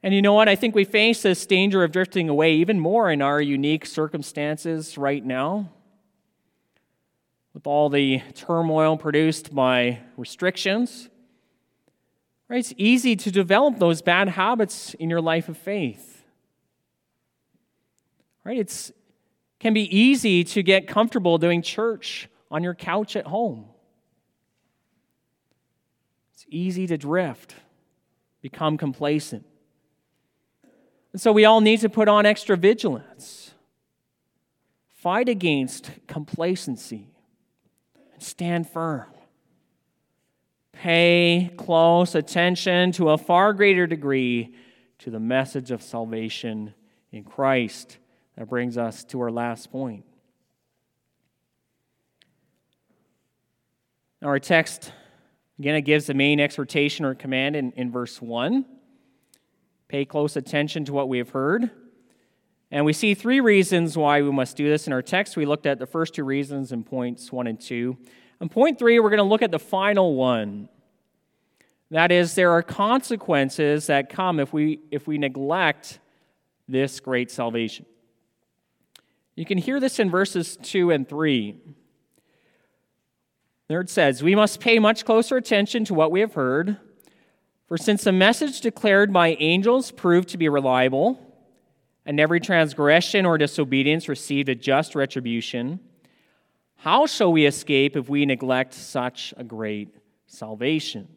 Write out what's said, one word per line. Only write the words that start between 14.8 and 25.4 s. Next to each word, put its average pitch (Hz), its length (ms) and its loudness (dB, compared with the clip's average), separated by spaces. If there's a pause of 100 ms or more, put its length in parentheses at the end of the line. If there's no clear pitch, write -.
in 165 160 -6
your 170 100 0
life 165 280 -2
of 160 100 -14
faith. 180 640 -8 (2250)
Right? 226 120 -6
It's, - 360 -6 (640)
can 220 160 2
be 208 200 0
easy 220 500 4
to 196 180 -2
get 190 240 4
comfortable 208 500 2
doing 170 240 2
church - 680 -6 (200)
on 156 120 -6
your 180 120 -6
couch 185 420 -6
at 196 100 -6
home. 151 400 -6 (2750)